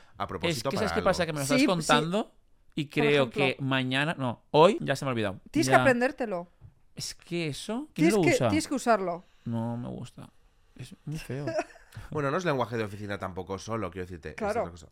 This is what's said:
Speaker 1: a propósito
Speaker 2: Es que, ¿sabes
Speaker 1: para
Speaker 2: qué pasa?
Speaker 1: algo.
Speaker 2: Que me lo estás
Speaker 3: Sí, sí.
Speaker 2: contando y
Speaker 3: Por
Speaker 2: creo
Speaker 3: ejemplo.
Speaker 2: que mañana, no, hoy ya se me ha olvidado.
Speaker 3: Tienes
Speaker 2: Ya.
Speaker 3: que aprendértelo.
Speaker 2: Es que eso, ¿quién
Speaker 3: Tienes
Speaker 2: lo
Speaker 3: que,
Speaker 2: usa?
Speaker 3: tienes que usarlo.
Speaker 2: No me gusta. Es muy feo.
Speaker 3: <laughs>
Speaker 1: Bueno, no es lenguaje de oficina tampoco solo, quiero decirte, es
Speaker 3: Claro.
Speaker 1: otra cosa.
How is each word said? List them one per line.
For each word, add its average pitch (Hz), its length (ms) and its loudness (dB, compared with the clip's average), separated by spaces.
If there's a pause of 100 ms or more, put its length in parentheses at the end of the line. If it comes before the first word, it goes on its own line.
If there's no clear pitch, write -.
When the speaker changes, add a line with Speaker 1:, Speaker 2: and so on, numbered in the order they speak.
(180)
Speaker 1:
a 101 80 -4
propósito 135 420 -4
Speaker 2:
Es - 60 -2
que, - 20 -2
¿sabes 214 160 0
Speaker 1:
para 180 80 0
Speaker 2:
qué 175 40 0
pasa? 180 180 2
Speaker 1:
algo. 170 60 -2
Speaker 2:
Que 165 40 -6
me 151 60 -6
lo 139 60 -2
estás 143 120 2
Speaker 3:
Sí, 262 60 6
sí. 302 40 4
Speaker 2:
contando 170 680 2 (400)
y 151 100 -2
Speaker 3:
Por 135 80 -16
Speaker 2:
creo 147 300 4
Speaker 3:
ejemplo. 123 100 0
Speaker 2:
que 135 280 0
mañana, 135 580 0
no, 123 320 -6
hoy 170 320 8
ya 143 120 0
se 143 120 -6
me - 20 -4
ha 131 40 0
olvidado. 104 280 -2 (100)
Speaker 3:
Tienes - 180 2
Speaker 2:
Ya. 262 80 8
Speaker 3:
que - 40 8
aprendértelo. 240 720 0 (420)
Speaker 2:
Es - 200 -10
que 170 340 -6
eso, 220 460 -6
¿quién - 160 6
Speaker 3:
Tienes 214 40 4
Speaker 2:
lo 208 80 4
Speaker 3:
que, 165 80 6
Speaker 2:
usa? 135 200 4
Speaker 3:
tienes 311 180 0
que 311 60 -4
usarlo. 190 500 0 (220)
Speaker 2:
No 117 320 -4
me 123 100 -10
gusta. - 400 -12 (480)
Es 127 180 -16 (120)
muy 151 120 -8
feo. 143 280 -8
Speaker 3:
<laughs> 330 100 -4 (540)
Speaker 1:
Bueno, 147 200 -2
no 147 60 0
es 185 80 -2
lenguaje 123 320 0
de 113 80 0
oficina 101 340 -8
tampoco 95 400 -6
solo, 107 320 -6
quiero 90 160 -8
decirte, 87 240 -12
es - 60 -12
Speaker 3:
Claro. 220 240 -2
Speaker 1:
otra 170 100 -4
cosa. 85 220 -18